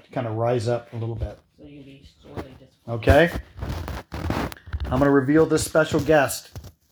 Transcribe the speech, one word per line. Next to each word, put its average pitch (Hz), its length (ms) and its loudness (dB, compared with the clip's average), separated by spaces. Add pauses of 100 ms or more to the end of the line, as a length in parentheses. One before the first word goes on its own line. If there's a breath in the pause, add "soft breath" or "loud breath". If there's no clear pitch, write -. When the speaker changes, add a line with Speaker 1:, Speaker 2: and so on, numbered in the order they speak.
(120)
Speaker 1:
kinda 120 180 -6
rise 117 380 -2
up 120 260 -4
a 120 40 -10
little 113 180 -6
bit. 110 240 -10 (180)
Speaker 2:
So - 60 -20
you'll 147 200 -20
be 135 240 -20 (140)
sorely 131 380 -16
disappointed. - 180 -20 (100)
Speaker 1:
Okay? 135 440 4 (1500)
I'm 131 140 -2
gonna 143 120 4
reveal 143 340 4
this 151 180 0
special 156 380 0
guest 139 500 0 (400)